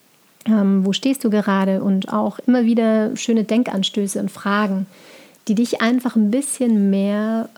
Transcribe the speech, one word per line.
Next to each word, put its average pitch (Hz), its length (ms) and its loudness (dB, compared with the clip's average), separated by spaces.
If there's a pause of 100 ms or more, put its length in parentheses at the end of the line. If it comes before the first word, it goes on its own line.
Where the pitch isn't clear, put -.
(460)
ähm, 196 380 2
wo 196 80 0
stehst 269 320 -2
du 226 60 0
gerade 196 520 0
und 196 300 0
auch 214 280 -2
immer 247 240 2
wieder 220 520 2
schöne 226 280 0
Denkanstöße 202 720 -2
und 202 120 -4
Fragen, 196 560 -2 (600)
die 214 80 0
dich 233 260 -2
einfach 240 360 0
ein 208 140 4
bisschen 226 600 0
mehr, 208 680 -2